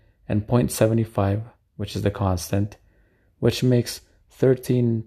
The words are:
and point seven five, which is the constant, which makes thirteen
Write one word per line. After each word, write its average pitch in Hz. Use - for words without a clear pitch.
and 107
point 123
seven 113
five, 101
which -
is 98
the 101
constant, 98
which 123
makes 123
thirteen 123